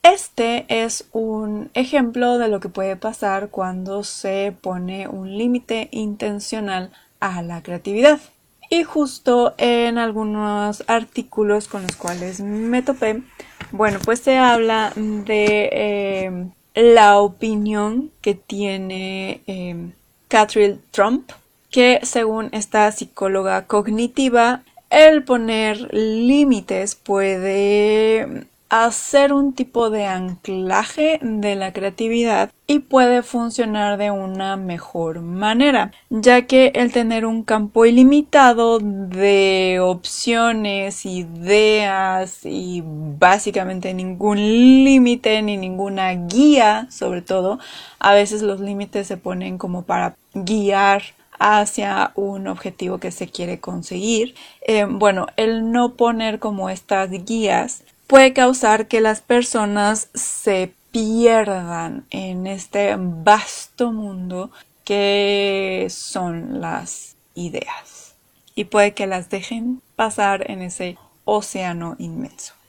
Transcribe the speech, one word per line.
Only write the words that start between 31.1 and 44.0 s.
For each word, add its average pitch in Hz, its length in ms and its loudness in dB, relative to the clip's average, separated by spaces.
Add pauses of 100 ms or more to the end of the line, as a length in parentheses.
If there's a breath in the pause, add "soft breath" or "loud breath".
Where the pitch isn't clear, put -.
de 208 340 -4
la 190 160 -6
creatividad 214 800 -2 (140)
y 294 140 2
puede 247 440 4
funcionar 214 720 -2
de 208 140 -2
una 190 460 -6
mejor 170 640 -8
manera, 214 720 0 (160 soft breath)
ya 247 380 4
que 262 280 6
el 240 160 0
tener 226 340 -2
un 226 180 -4
campo 214 420 2
ilimitado 247 920 6
de 196 1040 2
opciones, 202 1200 -2
ideas 190 1400 0
y 180 420 -8
básicamente 185 1080 0
ningún 185 440 -2